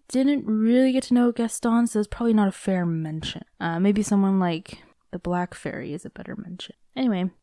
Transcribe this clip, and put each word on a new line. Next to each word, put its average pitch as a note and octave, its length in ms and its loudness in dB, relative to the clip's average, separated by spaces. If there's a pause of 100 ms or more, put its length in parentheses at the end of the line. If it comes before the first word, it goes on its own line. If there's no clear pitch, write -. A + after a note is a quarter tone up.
didn't C4+ 360 2
really A3+ 460 4
get C4 120 0
to - 100 -2
know A#3+ 180 4
Gaston, A#3 560 0
so G#3+ 120 -2
it's G#3 100 0
probably A#3 240 0
not G#3 160 4
a - 20 0
fair F#3 340 -2
mention. D#3+ 580 -6 (180)
Uh, E3+ 180 -2
maybe G3+ 240 2
someone G3 380 2
like F3 380 -4 (320)
the F3 80 -8
Black F3 360 -4
Fairy - 380 -10
is - 100 -12
a - 60 -14
better - 260 -14
mention. - 400 -14 (220)
Anyway, F#3+ 340 -2 (100)